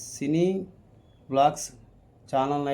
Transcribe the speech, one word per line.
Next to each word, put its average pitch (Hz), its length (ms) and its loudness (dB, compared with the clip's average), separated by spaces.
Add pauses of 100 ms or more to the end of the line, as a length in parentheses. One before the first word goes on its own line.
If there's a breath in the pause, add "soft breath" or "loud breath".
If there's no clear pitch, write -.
(160)
సినీ 156 320 0 (880)
వ్లాగ్స్ 143 340 2 (640)
ఛానల్ 143 420 0